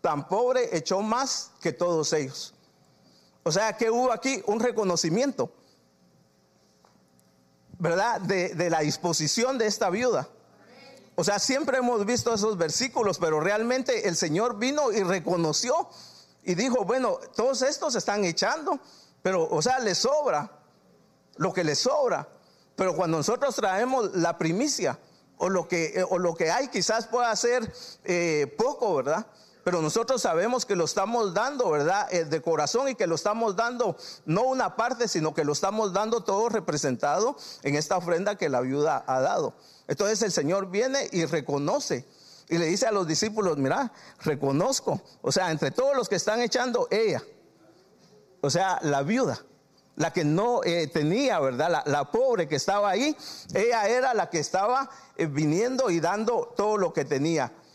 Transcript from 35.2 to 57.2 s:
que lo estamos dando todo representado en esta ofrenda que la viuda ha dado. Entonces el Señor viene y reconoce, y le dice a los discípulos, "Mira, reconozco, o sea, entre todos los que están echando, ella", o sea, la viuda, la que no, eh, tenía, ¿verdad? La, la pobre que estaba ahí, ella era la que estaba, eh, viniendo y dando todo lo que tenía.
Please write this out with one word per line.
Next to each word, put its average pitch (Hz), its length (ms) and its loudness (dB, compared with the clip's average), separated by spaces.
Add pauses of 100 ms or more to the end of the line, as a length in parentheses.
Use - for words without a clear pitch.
que 160 100 0
lo 147 80 0
estamos 202 400 0
dando 214 320 0
todo 208 240 0
representado 156 880 0 (260)
en 143 140 0
esta 151 200 0
ofrenda 175 400 0
que 180 120 -2
la 127 120 0
viuda 139 460 0
ha 131 140 0
dado. 165 340 0 (320)
Entonces 208 360 0
el 202 100 0
Señor 180 380 -2
viene 262 420 -2
y 170 120 0
reconoce, 147 800 -2 (440)
y 165 100 0
le 170 80 2
dice 190 200 0
a 220 60 2
los 196 140 0
discípulos, 185 520 0
"Mira, 175 340 0 (280)
reconozco, 147 800 0 (220)
o 131 80 0
sea, 180 220 0
entre 151 180 -2
todos 269 260 2
los 240 120 0
que 202 80 0
están 214 240 0
echando, 240 500 0
ella", 196 320 0 (1160)
o 143 100 0
sea, 180 320 2
la 143 200 0
viuda, 185 420 0 (520)
la 165 160 0
que 165 120 0
no, 202 380 2
eh, 170 240 0
tenía, 175 540 0
¿verdad? 135 300 0
La, 156 140 0
la 143 260 0
pobre 233 380 2
que 147 80 -2
estaba 202 320 0
ahí, 254 280 0 (360)
ella 220 360 2
era 254 260 2
la 190 160 0
que 170 80 -2
estaba, 233 500 0 (280)
eh, 165 100 0
viniendo 185 640 0
y 170 100 2
dando 202 560 0
todo 208 220 2
lo 185 140 0
que 147 120 0
tenía. 151 480 0 (220)